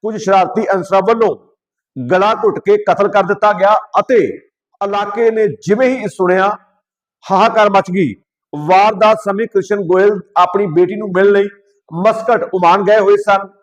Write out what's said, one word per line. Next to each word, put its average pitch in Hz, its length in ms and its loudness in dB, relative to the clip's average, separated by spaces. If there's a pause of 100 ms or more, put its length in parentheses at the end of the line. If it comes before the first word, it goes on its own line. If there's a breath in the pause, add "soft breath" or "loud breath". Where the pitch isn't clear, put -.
ਕੁਝ 214 140 -8
ਸ਼ਰਾਰਤੀ 190 580 0
ਅਨਸਰਾਂ 190 260 -2
ਵੱਲੋਂ 214 360 0 (720)
ਗਲਾ 196 240 0
ਘੁੱਟ 220 240 -2
ਕੇ 208 180 0
ਕਤਲ 196 320 0
ਕਰ 196 140 0
ਦਿੱਤਾ 202 300 0
ਗਿਆ 196 220 2 (260)
ਅਤੇ 247 160 0 (680)
ਇਲਾਕੇ 208 460 -2
ਨੇ 220 160 -2
ਜਿਵੇਂ 208 420 0
ਹੀ 254 140 -2
ਇਹ 208 60 -6
ਸੁਣਿਆ, 190 500 0 (720)
ਹਾਹਾਕਾਰ 208 400 2
ਮਚ 190 200 0
ਗਈ। 170 240 -2 (520)
ਵਾਰਦਾਤ 185 580 2
ਸਮੇਂ 196 220 -4
ਕ੍ਰਿਸ਼ਨ 208 300 -4
ਗੋਇਲ 190 440 0 (160)
ਆਪਣੀ 202 300 0
ਬੇਟੀ 180 300 0
ਨੂੰ 214 120 -10
ਮਿਲਣ 190 240 2
ਲਈ 202 160 0 (460)
ਮਸਕਟ, 220 500 -2 (100)
ਓਮਾਨ 185 300 2
ਗਏ 208 140 4
ਹੋਏ 202 180 4
ਸਨ। 196 300 0 (160)